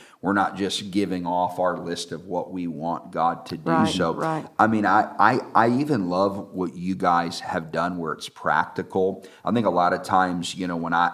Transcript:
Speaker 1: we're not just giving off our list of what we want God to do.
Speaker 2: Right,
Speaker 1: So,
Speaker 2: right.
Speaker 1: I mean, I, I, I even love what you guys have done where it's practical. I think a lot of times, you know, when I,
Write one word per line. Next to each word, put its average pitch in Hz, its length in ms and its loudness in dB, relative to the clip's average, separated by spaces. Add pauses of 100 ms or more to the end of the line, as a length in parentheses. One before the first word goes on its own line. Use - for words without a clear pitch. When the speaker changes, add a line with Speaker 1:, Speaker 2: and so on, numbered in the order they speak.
(220)
Speaker 1:
we're 90 100 2
not 98 240 2
just 98 360 -4
giving 92 340 0
off 90 320 0
our 90 180 2
list 85 360 -8
of 85 140 -10
what 90 260 -4
we 90 160 -6
want 80 420 -6
God 82 360 -2
to - 100 -8
do. 160 160 -4
Speaker 2:
Right, 160 200 4
Speaker 1:
So, - 220 0
Speaker 2:
right. 160 320 -4 (100)
Speaker 1:
I 107 120 6
mean, 107 180 2
I, 98 320 2
I, 110 220 6 (140)
I 113 140 6 (120)
even 135 280 0
love 95 440 0
what 92 240 -4
you 90 180 -4
guys 85 460 2
have 80 320 -6
done 87 260 -2
where 80 140 -4
it's - 160 -10
practical. 85 960 0 (200)
I 82 60 -2
think 110 160 2
a 95 40 4
lot 87 220 4
of 90 120 0
times, 90 500 0
you 92 140 -6
know, 85 80 -4
when 82 180 -4
I, 85 200 2